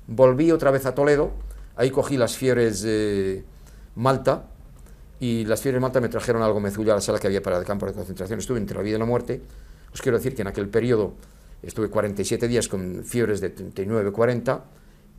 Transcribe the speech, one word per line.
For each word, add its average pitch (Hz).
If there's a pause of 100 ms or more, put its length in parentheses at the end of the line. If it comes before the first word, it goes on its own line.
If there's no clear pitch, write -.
Volví 127
otra 147
vez 135
a 123
Toledo, 143 (440)
Ahí 127
cogí 131
las 117
fiebres 117
de 104 (520)
Malta, 131 (720)
y 117
las 107
fiebres 131
de 127
Malta 127
me 117
trajeron 113
algo 107
mezulla 104
a 104
la 101
sala 107
que 107
había 98
para 95
el 90
campo 95
de 95
concentración. 95
Estuve 135
entre 98
la 95
vida 107
y -
la 113
muerte. 120 (500)
Os -
quiero 117
decir 123
que 110
en 98
aquel 101
periodo 110 (480)
estuve 104
cuarenta 101
y -
siete 117
días 117
con 92
fiebres 107
de 92
treinta 95
y 95
nueve, 104
cuarenta, 120 (540)